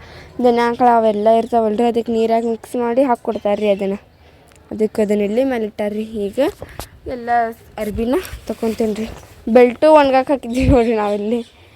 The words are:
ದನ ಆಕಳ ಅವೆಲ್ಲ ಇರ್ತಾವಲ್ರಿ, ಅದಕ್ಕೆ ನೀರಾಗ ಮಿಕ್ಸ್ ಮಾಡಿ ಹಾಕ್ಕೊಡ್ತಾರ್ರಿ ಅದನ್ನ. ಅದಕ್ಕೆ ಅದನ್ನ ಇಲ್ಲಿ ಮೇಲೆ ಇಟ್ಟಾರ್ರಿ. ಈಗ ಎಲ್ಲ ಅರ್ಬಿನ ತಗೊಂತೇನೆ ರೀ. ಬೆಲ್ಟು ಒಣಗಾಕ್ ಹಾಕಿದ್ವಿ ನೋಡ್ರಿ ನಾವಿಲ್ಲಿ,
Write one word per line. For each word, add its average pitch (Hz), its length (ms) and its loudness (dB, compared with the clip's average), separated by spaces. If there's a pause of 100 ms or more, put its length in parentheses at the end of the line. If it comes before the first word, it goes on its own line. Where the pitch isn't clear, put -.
(440)
ದನ 240 200 4
ಆಕಳ 233 320 2
ಅವೆಲ್ಲ 220 320 2
ಇರ್ತಾವಲ್ರಿ, 226 560 2
ಅದಕ್ಕೆ 233 280 -2
ನೀರಾಗ 226 380 0
ಮಿಕ್ಸ್ - 260 -8
ಮಾಡಿ 240 260 0
ಹಾಕ್ಕೊಡ್ತಾರ್ರಿ 214 680 -2
ಅದನ್ನ. 196 240 -2 (760)
ಅದಕ್ಕೆ 214 320 -2
ಅದನ್ನ 208 180 0
ಇಲ್ಲಿ 208 240 0
ಮೇಲೆ 247 200 -2
ಇಟ್ಟಾರ್ರಿ. 208 380 -6
ಈಗ 220 360 -8 (680)
ಎಲ್ಲ 240 240 -8 (480)
ಅರ್ಬಿನ 220 360 -4 (340)
ತಗೊಂತೇನೆ 226 460 -4
ರೀ. 220 140 -8 (400)
ಬೆಲ್ಟು 247 440 4
ಒಣಗಾಕ್ 269 380 4
ಹಾಕಿದ್ವಿ 254 380 -2
ನೋಡ್ರಿ 240 280 4
ನಾವಿಲ್ಲಿ, 208 500 -2 (300)